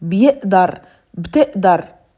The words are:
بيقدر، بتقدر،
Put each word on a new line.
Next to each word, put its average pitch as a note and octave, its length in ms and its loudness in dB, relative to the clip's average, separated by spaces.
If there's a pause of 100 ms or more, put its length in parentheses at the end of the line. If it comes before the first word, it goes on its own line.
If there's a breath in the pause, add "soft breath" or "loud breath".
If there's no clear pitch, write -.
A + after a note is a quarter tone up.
بيقدر، F#3+ 800 0 (340 soft breath)
بتقدر، F#3 720 0 (340)